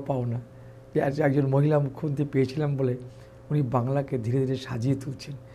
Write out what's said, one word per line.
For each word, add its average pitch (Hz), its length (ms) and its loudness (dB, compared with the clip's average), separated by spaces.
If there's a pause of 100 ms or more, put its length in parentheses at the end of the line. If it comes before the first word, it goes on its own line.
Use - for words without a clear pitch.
পাওনা, 123 340 -2 (540)
যে 151 80 2
আজ 143 180 0
একজন 143 260 4
মহিলা 143 320 4
মুখ্যমন্ত্রী 143 480 0
পেয়েছিলাম 143 500 0
বলে 127 200 0 (540)
উনি 147 120 2
বাংলাকে 131 560 0
ধীরে 117 200 0
ধীরে 131 180 2
সাজিয়ে 123 380 -2
তুলছেন। 139 400 -8 (200)